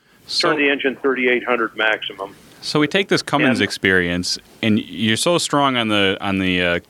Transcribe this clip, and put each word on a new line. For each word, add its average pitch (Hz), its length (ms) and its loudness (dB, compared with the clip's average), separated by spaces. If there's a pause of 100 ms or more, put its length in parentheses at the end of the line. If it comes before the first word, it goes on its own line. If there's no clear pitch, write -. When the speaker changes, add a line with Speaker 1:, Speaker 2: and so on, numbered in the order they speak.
(260)
Speaker 1:
So - 240 0
Speaker 2:
Turned 151 100 0
the 143 100 4
engine 135 260 -2
thirty-eight 123 500 0
hundred 117 320 -2
maximum. 101 580 -4 (260)
Speaker 1:
So - 180 -2
we 147 80 2
take 196 200 0
this 175 140 2
Cummins 131 380 0
Speaker 2:
And 104 40 2
Speaker 1:
experience, 90 760 0 (260)
and 107 160 2
you're 110 360 -2
so 175 220 0
strong 143 400 0
on 113 120 0
the, 101 300 2
on 98 200 -2
the, 90 220 0
uh, 87 180 0 (100)